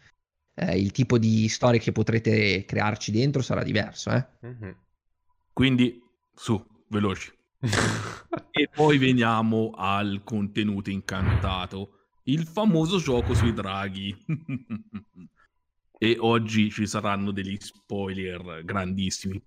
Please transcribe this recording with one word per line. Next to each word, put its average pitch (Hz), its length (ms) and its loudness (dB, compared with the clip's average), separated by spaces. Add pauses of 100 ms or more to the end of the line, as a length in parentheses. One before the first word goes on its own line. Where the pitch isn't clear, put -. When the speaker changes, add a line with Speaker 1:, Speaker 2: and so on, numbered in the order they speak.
(540)
Speaker 1:
eh, 95 260 0
il 98 120 0
tipo 120 260 2
di 110 320 4
storie 120 300 2
che - 120 -4
potrete 107 760 2
crearci 104 460 -2
dentro 131 300 2
sarà - 220 -2
diverso, - 480 -4
eh. 123 160 0 (140)
Speaker 2:
Mhm. 117 340 -14 (760)
Speaker 3:
Quindi, 123 480 4 (360)
su, - 280 -2 (240)
veloci. 104 440 -2 (280)
Speaker 2:
<laughs> 107 920 -4
Speaker 3:
E 147 200 0
poi 147 280 6
veniamo 113 760 4
al 98 480 -2
contenuto 104 680 -2
incantato, 95 1120 -4 (240)
il 156 200 0
famoso 180 540 2
gioco 127 340 0
sui 113 200 4
draghi. 98 600 -6 (100)
<laughs> 117 1040 -10 (720)
E 113 160 4
oggi 110 500 2
ci 107 160 -2
saranno 101 460 -2
degli 98 260 -6
spoiler 92 1080 -10
grandissimi. 95 800 -4